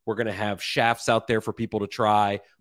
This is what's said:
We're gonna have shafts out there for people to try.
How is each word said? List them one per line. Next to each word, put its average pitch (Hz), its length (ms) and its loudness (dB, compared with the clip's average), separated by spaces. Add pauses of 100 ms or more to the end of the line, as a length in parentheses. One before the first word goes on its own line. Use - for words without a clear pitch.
We're 110 100 -2
gonna 110 160 -2
have 101 300 -4
shafts 117 460 0
out 113 180 2
there 113 140 2
for 107 140 -6
people 110 260 -4
to 101 60 -2
try. 104 540 2 (200)